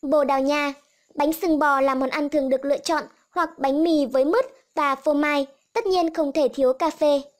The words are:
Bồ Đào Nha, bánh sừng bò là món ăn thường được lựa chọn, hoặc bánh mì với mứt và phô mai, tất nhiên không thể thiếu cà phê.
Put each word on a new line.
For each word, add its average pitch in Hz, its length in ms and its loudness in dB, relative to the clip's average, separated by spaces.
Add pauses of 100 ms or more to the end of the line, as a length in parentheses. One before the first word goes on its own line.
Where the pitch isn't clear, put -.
Bồ 294 220 2
Đào 269 180 0
Nha, 285 320 -2 (420)
bánh 294 180 0
sừng 320 260 0
bò 277 220 2
là 269 140 2
món 262 140 -2
ăn 294 200 -4
thường 277 200 0
được 262 160 -2
lựa 285 120 0
chọn, 294 260 -4 (260)
hoặc 330 200 -4 (100)
bánh 277 240 0
mì 311 220 2
với 262 200 0
mứt 440 200 2 (300)
và 285 200 0
phô 302 180 -2
mai, 294 340 0 (260)
tất 466 120 -2
nhiên 359 280 0
không 302 180 -2
thể 285 220 0
thiếu 262 200 2
cà 311 160 -2
phê. 294 320 0 (180)